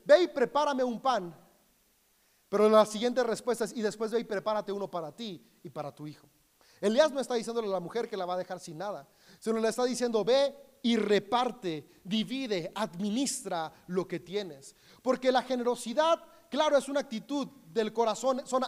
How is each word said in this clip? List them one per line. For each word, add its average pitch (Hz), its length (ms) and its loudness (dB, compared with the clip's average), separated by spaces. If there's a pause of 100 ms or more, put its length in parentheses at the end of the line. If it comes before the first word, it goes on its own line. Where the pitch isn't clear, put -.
"Ve 302 200 8
y - 40 0
prepárame 277 560 0
un 233 180 -2
pan." 196 320 0 (1160)
Pero 208 200 4
la 214 160 10
siguiente 233 380 -2
respuesta 233 400 -2
es, 214 120 -4
"Y 240 60 -6
después 214 300 -4
ve 233 80 0
y 220 60 -6
prepárate 202 480 -4
uno 196 180 -6
para 160 240 -8
ti 214 260 -12 (220)
y - 60 -14
para 143 260 -10
tu 147 100 -14
hijo." 151 220 -16 (540)
Elías 247 300 4
no 269 100 -4
está 240 140 -4
diciéndole 226 320 -4
a 196 40 -4
la 190 80 -2
mujer 220 300 -6
que 202 80 -8
la 180 80 -4
va 175 80 -4
a 180 40 -4
dejar 185 220 -8
sin 151 180 -14
nada, 175 300 -10 (320)
sino 220 200 -2
le 220 100 2
está 247 160 0
diciendo, 240 400 0
"Ve 269 280 4 (280)
y 233 160 4
reparte, 202 920 0 (160)
divide, 208 720 -4
administra 202 960 -4 (160)
lo 180 200 -2
que 175 120 -6
tienes." 170 560 -10 (260)
Porque 254 300 2
la 254 120 4
generosidad, 254 800 0 (280)
claro, 294 260 2
es 269 140 2
una 277 100 -2
actitud 262 480 -6 (240)
del 214 220 -2
corazón, 233 520 0
son 254 220 0